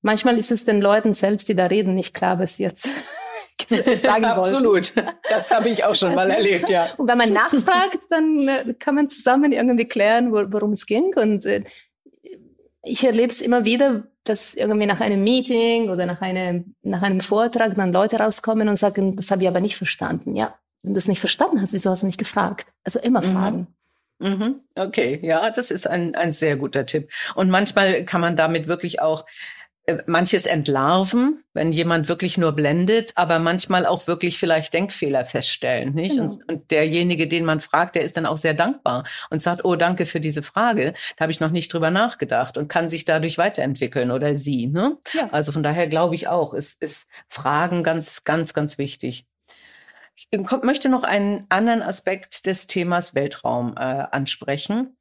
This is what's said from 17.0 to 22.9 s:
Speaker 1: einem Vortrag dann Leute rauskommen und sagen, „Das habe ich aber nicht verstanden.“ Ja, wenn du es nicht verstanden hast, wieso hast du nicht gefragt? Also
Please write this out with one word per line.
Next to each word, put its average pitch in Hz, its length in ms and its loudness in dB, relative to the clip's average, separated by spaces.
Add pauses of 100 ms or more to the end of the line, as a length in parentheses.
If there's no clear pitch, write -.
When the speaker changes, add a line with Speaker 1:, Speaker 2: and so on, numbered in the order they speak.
Speaker 1:
einem 190 200 0
Vortrag 226 540 0
dann 190 160 2
Leute 208 260 2
rauskommen 214 520 0
und 202 80 2
sagen, 196 400 0
„Das 196 140 -4
habe 190 120 0
ich 185 60 4
aber 180 100 0
nicht 202 160 -2
verstanden.“ - 600 -6
Ja, - 200 -4 (280)
wenn 196 100 -4
du 196 40 0
es 180 100 -2
nicht 196 120 0
verstanden 294 420 0
hast, 196 120 -4
wieso 190 160 -2
hast 185 140 -2
du 196 40 0
nicht 180 120 -4
gefragt? 202 480 -4 (160)
Also 226 160 -4